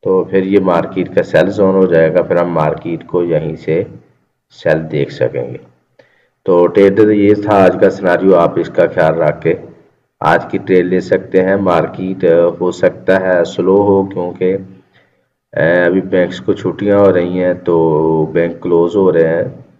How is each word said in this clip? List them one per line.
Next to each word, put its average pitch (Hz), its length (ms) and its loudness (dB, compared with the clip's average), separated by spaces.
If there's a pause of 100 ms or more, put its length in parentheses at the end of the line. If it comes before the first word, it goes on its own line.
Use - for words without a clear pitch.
तो 92 280 0
फिर 95 120 0
ये 98 160 2
मार्केट 87 560 -2
का 90 60 0
सेल 85 260 2
जोन 98 280 0
हो 95 120 2
जाएगा, 82 340 2
फिर 82 160 -2
हम 87 140 -2
मार्केट 80 560 -4
को 87 160 -2
यहीं 80 320 -4
से - 520 -6 (420)
सेल 80 300 -2
देख 78 320 -6
सकेंगे। 62 480 -6 (880)
तो 87 220 2
trader 101 440 4
ये 104 240 4
था 101 300 2
आज 92 160 2
का 98 80 4
scenario, 92 460 0
आप 85 240 2
इसका 85 280 0
ख्याल 80 260 0
रख 78 300 -2
के 80 140 0 (680)
आज 82 280 0
की 98 60 -6
trade 90 280 2
ले 90 160 0
सकते 92 400 -2
हैं। 95 140 2
market, 92 680 -2
अ, 85 360 2
हो 90 100 -2
सकता 92 460 0
है 92 260 0
स्लो 92 340 0
हो 98 360 2
क्योंकि, 90 380 -4 (1000)
अ, 87 340 0
अभी 92 140 0
banks 90 380 -4
को - 140 -4
छुट्टियां 101 460 -2
हो 101 100 6
रही 90 280 0
हैं 90 260 -2
तो 87 140 0 (560)
bank 85 280 -2
close 87 340 0
हो 95 140 2
रहे 82 180 2
हैं। - 380 -4 (140)